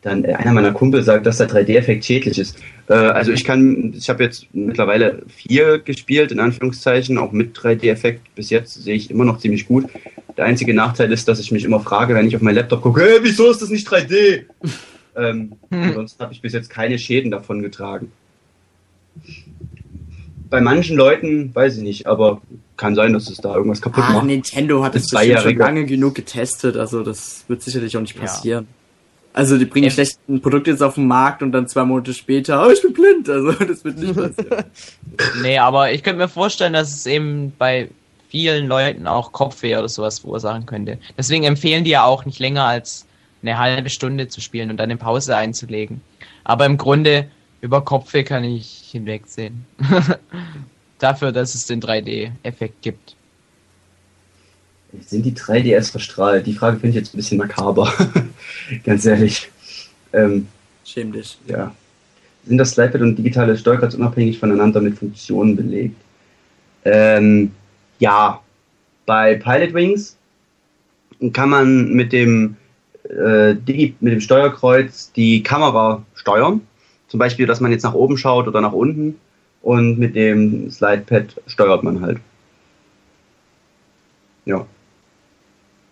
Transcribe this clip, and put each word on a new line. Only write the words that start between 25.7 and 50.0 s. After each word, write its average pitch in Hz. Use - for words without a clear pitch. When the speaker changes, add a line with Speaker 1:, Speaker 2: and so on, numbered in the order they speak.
Speaker 2:
genug 135
getestet, 120
also 113
das -
wird 120
sicherlich 117
auch 110
nicht 107
Speaker 3:
Ja. -
Speaker 2:
passieren. 113
Also 139
die 127
bringen 143
Speaker 3:
Ähm. 131
Speaker 2:
schlecht 139
ein 135
Produkt 143
jetzt 143
auf 139
den 139
Markt 131
und 131
dann 127
zwei 131
Monate 127
später, 139
„Oh, 247
ich -
bin 381
blind“, 349
also 139
<laughs> 185
das 175
wird 156
nicht 175
passieren. 208
Speaker 3:
<laughs> -
Nee, 131
aber 131
ich 147
könnte 180
mir 180
vorstellen, 185
dass 156
es -
eben 147
bei 127
vielen 151
Leuten 131
auch -
Kopfweh 120
oder 113
sowas 107
verursachen 113
könnte. 107
Deswegen 135
empfehlen 156
die 165
ja 135
auch 131
nicht 135
länger 135
als 120
eine 113
halbe 127
Stunde 131
zu -
spielen 113
und 110
dann 113
eine 117
Pause 120
einzulegen. 113
Aber 120
im 139
Grunde 143
über 131
Kopfweh 135
kann 131
ich 120
hinwegsehen. 110
<laughs> 160